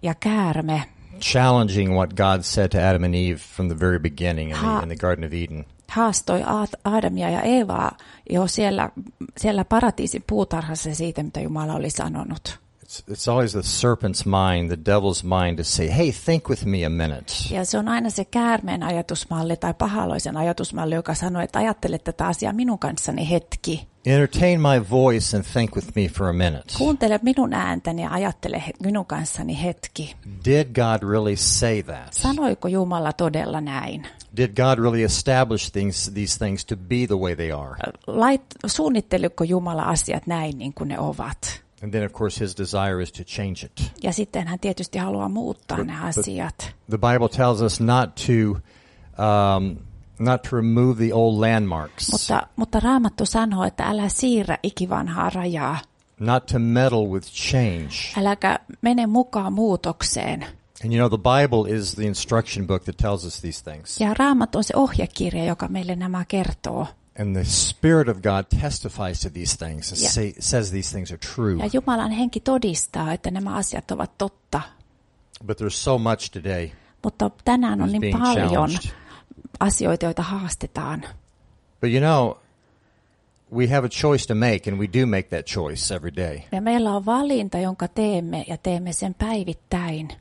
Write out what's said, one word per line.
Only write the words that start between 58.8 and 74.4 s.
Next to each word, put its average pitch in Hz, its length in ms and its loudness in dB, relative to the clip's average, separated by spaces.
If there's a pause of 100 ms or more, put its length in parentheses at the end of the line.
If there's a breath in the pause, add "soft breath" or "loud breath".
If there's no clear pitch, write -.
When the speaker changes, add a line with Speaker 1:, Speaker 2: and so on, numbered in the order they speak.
Speaker 1:
mene 240 260 2
mukaan 214 460 2
muutokseen. - 920 -2 (380)
Speaker 2:
And 113 100 0
you 120 160 6
know, 104 100 2
the 98 100 4 (120)
Bible 113 360 4
is 98 180 -4
the 107 80 -4
instruction 104 640 0
book 92 160 0
that - 140 -6
tells 101 280 0
us - 160 -10
these 80 300 -10
things. 78 300 -12
Speaker 1:
Ja 214 120 2
Raamattu 269 440 2
on 214 60 2
se - 140 -4
ohjekirja, 180 680 0
joka 170 220 -4
meille 185 280 -4
nämä 180 320 -4
kertoo. - 600 -4 (320)
Speaker 2:
And 101 160 -2
the 92 100 0
Spirit 156 640 4
of 101 120 0
God 98 400 2
testifies 104 600 -4
to 98 80 -6
these 82 360 -4
things 78 260 -8
and 90 120 -4
Speaker 1:
Ja - 60 2
Speaker 2:
say, 107 300 -2
says 113 320 0
these 95 200 -4
things 92 200 -8
are 85 80 -12 (160)
true. 107 280 2
Speaker 1:
Ja 208 100 -2
Jumalan 233 380 0
henki 233 280 -2
todistaa, 180 720 0
että 180 180 -6
nämä 190 240 -4
asiat - 360 -6
ovat - 260 -6
totta. - 440 -6 (840)